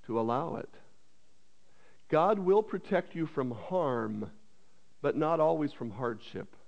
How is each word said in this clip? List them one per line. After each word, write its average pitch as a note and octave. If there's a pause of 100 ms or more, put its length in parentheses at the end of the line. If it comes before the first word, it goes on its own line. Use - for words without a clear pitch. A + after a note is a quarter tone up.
to A2+
allow A#2+
it. - (1400)
God F#3
will G3
protect -
you E3
from B2+
harm, A2+ (680)
but C#3+
not D#3
always D#3
from A#2
hardship. G#2+ (120)